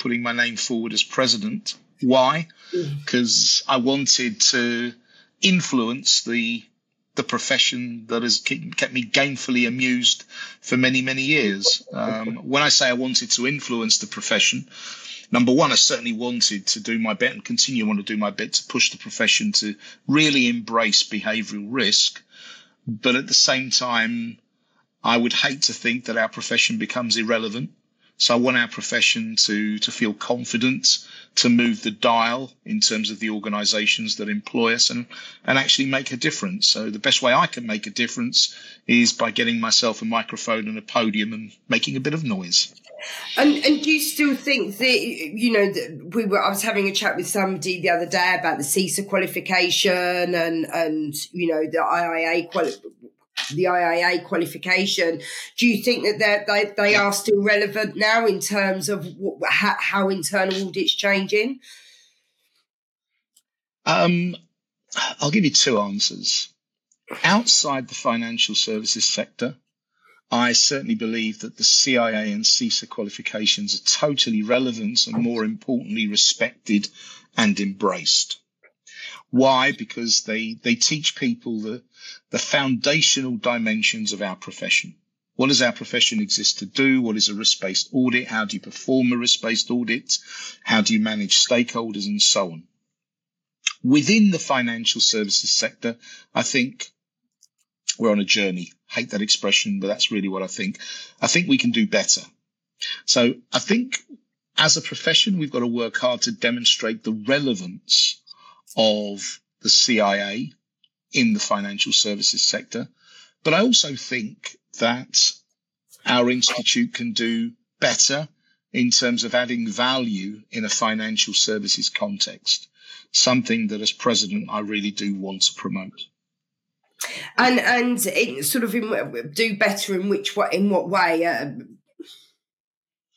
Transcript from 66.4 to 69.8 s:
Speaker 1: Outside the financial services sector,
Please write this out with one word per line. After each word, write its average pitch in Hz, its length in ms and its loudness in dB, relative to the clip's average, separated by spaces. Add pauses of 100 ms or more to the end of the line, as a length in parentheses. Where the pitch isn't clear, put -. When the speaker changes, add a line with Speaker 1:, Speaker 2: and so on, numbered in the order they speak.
Speaker 1:
Outside 156 640 2
the - 60 -16
financial 117 600 -2
services 110 500 -2
sector, - 500 -2 (760)